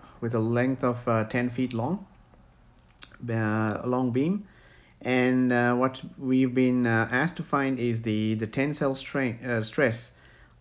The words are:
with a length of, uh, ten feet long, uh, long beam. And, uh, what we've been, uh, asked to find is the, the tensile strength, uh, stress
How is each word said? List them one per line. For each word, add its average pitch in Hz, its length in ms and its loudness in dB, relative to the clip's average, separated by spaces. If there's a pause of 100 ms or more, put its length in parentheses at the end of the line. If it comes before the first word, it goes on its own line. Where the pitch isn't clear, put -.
(200)
with 117 120 -4
a 117 60 0
length 123 460 0
of, 120 240 -2
uh, 113 160 2
ten 123 260 -2
feet 127 220 -4
long, 127 340 -4 (1200)
uh, 110 560 -2
long 127 280 0
beam. 170 340 0 (560)
And, 127 500 2
uh, 120 220 4
what 127 300 0 (120)
we've 131 380 2
been, 127 320 4
uh, 113 240 2
asked 139 280 0
to 165 40 -6
find 135 380 0
is 117 220 0
the, 110 320 0
the 110 120 -4
tensile 139 480 -2
strength, 127 500 -4
uh, 120 200 -2
stress 117 480 -2 (480)